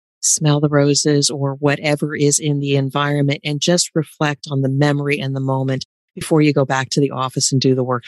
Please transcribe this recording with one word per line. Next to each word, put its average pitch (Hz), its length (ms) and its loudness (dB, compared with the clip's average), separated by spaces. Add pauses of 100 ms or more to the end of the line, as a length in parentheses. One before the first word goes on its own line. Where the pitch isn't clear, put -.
(220)
smell 147 380 2
the 147 100 2
roses 143 600 2
or 139 260 -4
whatever 147 600 -2
is 143 240 2
in 147 220 -2
the 139 160 0
environment, 143 640 0
and 147 160 -4
just 175 340 0
reflect 151 560 -4
on 139 120 -2
the 135 80 0
memory 143 500 0
and 135 160 -6
the 135 60 -4
moment 135 440 -2 (300)
before 160 260 2
you 151 100 4
go 143 140 2
back 131 240 -2
to - 120 0
the 135 100 0
office 131 400 -4
and 131 100 2
do 131 140 4
the 127 80 0
work 123 240 -4